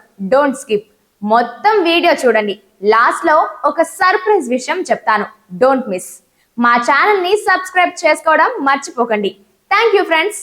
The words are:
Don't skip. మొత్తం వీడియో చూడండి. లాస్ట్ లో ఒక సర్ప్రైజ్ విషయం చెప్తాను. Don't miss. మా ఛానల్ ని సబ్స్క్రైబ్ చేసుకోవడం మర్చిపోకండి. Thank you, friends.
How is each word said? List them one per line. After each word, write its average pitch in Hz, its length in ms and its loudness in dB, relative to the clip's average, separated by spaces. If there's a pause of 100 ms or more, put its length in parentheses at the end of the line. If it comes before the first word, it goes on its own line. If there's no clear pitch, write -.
(240)
Don't 262 380 0
skip. 208 200 -2 (420)
మొత్తం 240 600 0
వీడియో 330 300 2
చూడండి. 214 460 0 (240)
లాస్ట్ 226 420 2
లో 330 240 2 (160)
ఒక 311 160 0
సర్ప్రైజ్ 370 680 0
విషయం 285 320 -4
చెప్తాను. 214 440 -2 (300)
Don't 254 300 2
miss. 185 220 -8 (520)
మా 240 180 2
ఛానల్ 339 460 2
ని 381 140 0
సబ్స్క్రైబ్ 370 680 -2
చేసుకోవడం 311 440 2 (100)
మర్చిపోకండి. 240 760 -2 (380)
Thank 440 220 2
you, 339 160 0
friends. 330 320 0